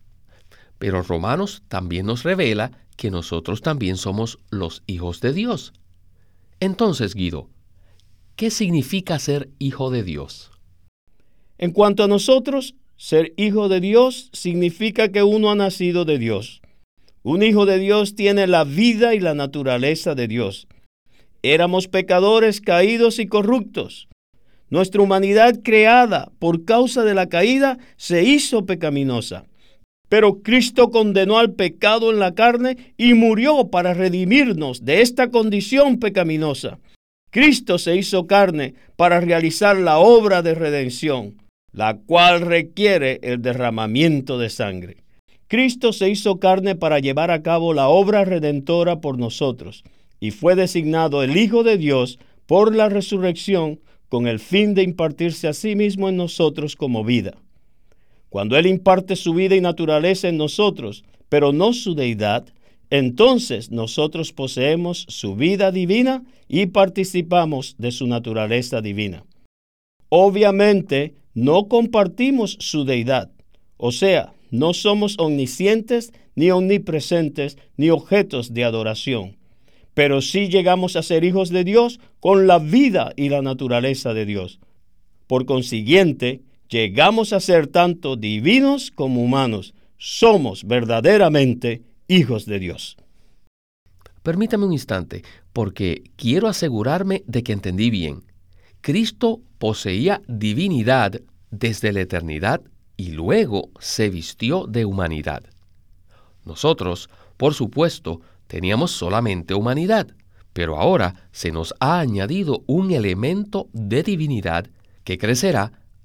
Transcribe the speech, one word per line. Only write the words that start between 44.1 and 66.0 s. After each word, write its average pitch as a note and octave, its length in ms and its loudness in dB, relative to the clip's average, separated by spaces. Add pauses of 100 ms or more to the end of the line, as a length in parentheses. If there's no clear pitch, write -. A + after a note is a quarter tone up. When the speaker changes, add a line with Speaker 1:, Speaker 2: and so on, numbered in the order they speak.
Speaker 2:
de A#2 100 -4
sangre. F#2+ 540 -8 (460)
Cristo B3 420 0
se G3 180 -2
hizo G3+ 300 -2
carne F#3+ 360 2
para D#3 240 0
llevar C#3 300 0
a D#3+ 140 -2
cabo E3 300 0
la C#3 160 2
obra G3 340 4
redentora E3+ 760 -2
por C#3 160 -6
nosotros, A#2+ 640 -6 (380)
y G#2+ 100 -4
fue F3 240 2
designado D#3+ 640 0
el C3+ 140 0
Hijo A3+ 280 2
de A3+ 140 4
Dios C3+ 400 0 (280)
por G#3+ 280 4
la A3 140 4
resurrección F#3 920 -2 (260)
con A#2+ 180 -2
el A2+ 140 -2
fin G#3 340 0
de G3 100 2
impartirse E3 680 -4
a D3+ 40 -4
sí G#3+ 220 -4
mismo G3 320 -2
en F#3+ 80 -2
nosotros D#3+ 640 -2
como A#2+ 260 -4
vida. G#2+ 320 -2 (960)
Cuando G#2+ 280 -2
Él E3+ 100 4
imparte F#3 480 0
su F3 180 -4
vida F#3 220 2
y F#3+ 60 2
naturaleza E3+ 640 0
en E3 100 -2
nosotros, D3+ 680 -4 (240)
pero C#3+ 240 4
no F3+ 180 2
su G#3+ 240 -6
deidad, A2+ 500 -2 (440)
entonces C#3 840 0
nosotros D#3 600 -4
poseemos D#3 760 -4
su G2 280 -8
vida F#3 360 0
divina A#3 520 0 (260)